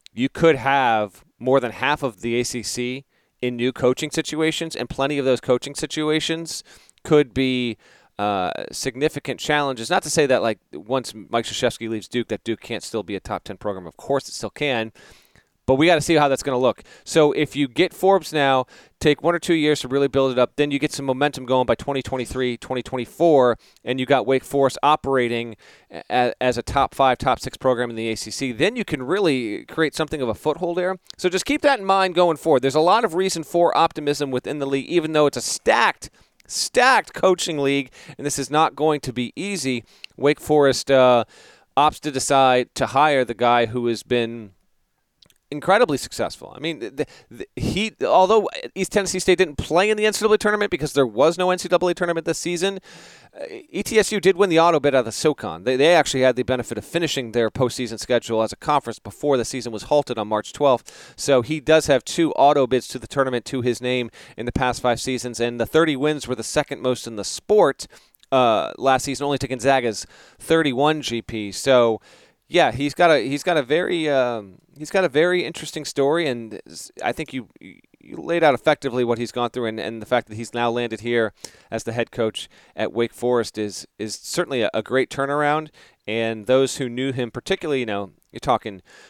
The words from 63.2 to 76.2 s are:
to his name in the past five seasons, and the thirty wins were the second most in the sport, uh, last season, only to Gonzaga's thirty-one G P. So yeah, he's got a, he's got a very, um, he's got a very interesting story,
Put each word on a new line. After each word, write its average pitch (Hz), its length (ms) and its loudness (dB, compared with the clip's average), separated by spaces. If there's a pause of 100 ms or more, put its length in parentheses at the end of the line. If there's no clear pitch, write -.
to 131 180 -4
his 120 180 0
name 123 300 -2 (260)
in 117 100 -8
the 120 60 -4
past 127 300 -2
five 123 180 0
seasons, 123 380 -6
and 120 220 -2
the 110 60 0
thirty 156 280 2
wins 143 320 -2
were 123 80 -4
the 113 80 -6
second 139 400 -4
most 127 240 -2
in 117 80 -12
the 101 100 -8
sport, - 640 2 (460)
uh, 113 460 2
last 131 260 2
season, 139 200 -6
only 143 140 -2
to 143 80 -4
Gonzaga's 120 640 -2 (320)
thirty-one 151 640 2
G 117 200 -6
P. 104 300 -8
So 117 480 4 (480)
yeah, 147 240 2
he's 139 220 -4
got 175 160 4
a, 151 80 6
he's 131 240 -4
got 175 140 0
a 147 60 2
very, 156 460 -2
um, 120 500 -2 (180)
he's 147 140 -14
got 190 140 2
a 165 40 0
very 165 360 2
interesting 151 400 -10
story, 151 420 0